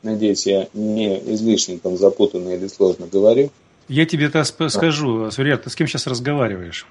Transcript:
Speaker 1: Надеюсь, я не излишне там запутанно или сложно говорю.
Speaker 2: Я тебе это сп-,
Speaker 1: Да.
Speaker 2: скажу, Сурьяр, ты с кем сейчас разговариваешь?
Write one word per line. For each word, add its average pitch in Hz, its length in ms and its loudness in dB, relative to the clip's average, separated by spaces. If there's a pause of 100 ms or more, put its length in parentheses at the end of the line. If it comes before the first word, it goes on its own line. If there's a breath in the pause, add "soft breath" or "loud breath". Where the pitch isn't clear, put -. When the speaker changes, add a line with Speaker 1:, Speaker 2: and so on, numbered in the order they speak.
Speaker 1:
Надеюсь, 107 440 0
я 95 260 0
не 107 440 -2 (160)
излишне 107 460 0
там 90 180 -4
запутанно 95 580 2
или 92 120 -6
сложно 90 440 0
говорю. 113 380 4 (400)
Speaker 2:
Я 151 160 4
тебе 151 220 0
это 151 160 2
сп-, - 220 -4
Speaker 1:
Да. 147 40 -2
Speaker 2:
скажу, 117 640 0
Сурьяр, 135 260 0
ты - 140 -8
с - 40 -12
кем 156 120 0
сейчас - 180 -6
разговариваешь? 120 840 -4